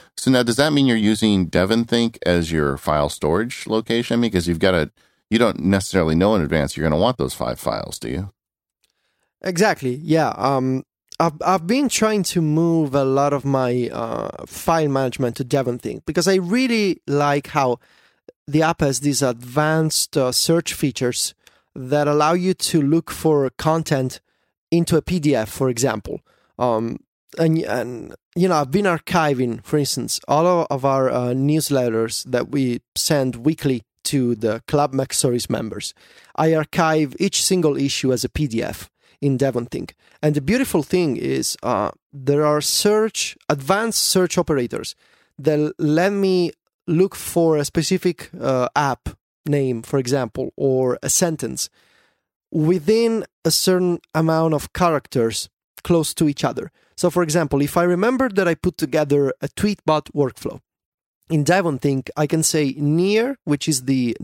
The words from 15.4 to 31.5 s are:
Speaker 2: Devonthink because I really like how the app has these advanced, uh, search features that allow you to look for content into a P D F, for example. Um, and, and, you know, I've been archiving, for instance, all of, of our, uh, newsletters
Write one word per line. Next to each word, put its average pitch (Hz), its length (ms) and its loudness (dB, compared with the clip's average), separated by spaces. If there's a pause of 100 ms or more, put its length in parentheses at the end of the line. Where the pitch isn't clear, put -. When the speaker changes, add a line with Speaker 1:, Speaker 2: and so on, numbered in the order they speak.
Speaker 2:
Devonthink 123 600 -4
because 160 240 0
I 190 60 4
really 208 680 0
like 143 420 0
how 131 320 0 (680)
the 151 140 2
app 160 180 0
has 135 220 0
these 143 200 0
advanced, 147 960 0
uh, 127 140 2
search 165 420 0
features - 640 -2 (400)
that 143 320 -2
allow 151 260 2
you 185 200 0
to - 280 0
look 156 300 0
for 147 460 2
content 151 640 -2 (500)
into 170 240 2
a 151 60 4
P 180 180 -2
D 143 160 2
F, 110 140 0
for 131 200 -2
example. 113 520 -2 (360)
Um, 117 420 -2 (380)
and, 160 220 2
and, 117 560 -6 (200)
you 175 120 2
know, 180 80 2
I've 143 160 0
been 202 140 2
archiving, 147 800 0
for - 140 -2
instance, 131 500 -2
all 151 180 2
of, 175 240 2
of 135 160 -2
our, 135 240 2
uh, 123 200 -2
newsletters 127 960 0